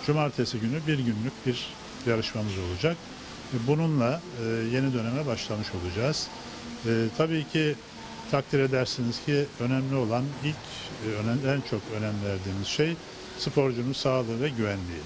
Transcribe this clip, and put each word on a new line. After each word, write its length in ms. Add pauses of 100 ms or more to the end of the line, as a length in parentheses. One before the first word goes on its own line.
Cumartesi 520
günü 280
bir 120
günlük 480
bir 280 (320)
yarışmamız 520
olacak. 380 (580)
E, 20 (100)
bununla, 540 (200)
e, 60
yeni 480
döneme 320
başlamış 420 (140)
olacağız. 460 (580)
E, 40 (280)
tabii 340
ki 220 (560)
takdir 300
edersiniz 680
ki 180 (160)
önemli 340
olan 300 (200)
ilk, 100 (520)
e, 20
önem-, 480
en 40 (100)
çok 100 (180)
önem 160 (100)
verdiğimiz 420
şey 300 (420)
sporcunun 540
sağlığı 480
ve 80
güvenliği. 580